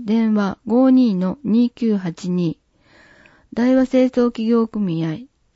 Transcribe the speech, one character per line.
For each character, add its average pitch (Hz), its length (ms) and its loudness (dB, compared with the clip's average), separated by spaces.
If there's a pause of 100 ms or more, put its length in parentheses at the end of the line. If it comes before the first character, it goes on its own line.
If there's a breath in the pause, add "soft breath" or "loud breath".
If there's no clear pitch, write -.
電 220 280 0
話 202 320 -2
五 254 240 2
二 254 260 4
の 185 280 -4
二 233 260 0
九 220 280 -2
八 180 320 -8
二。 175 300 -2 (960 soft breath)
大 247 220 0
和 262 120 2
清 254 180 2
掃 247 200 0
企 233 200 -4
業 226 220 2
組 175 380 -4
合、 156 140 -6 (360)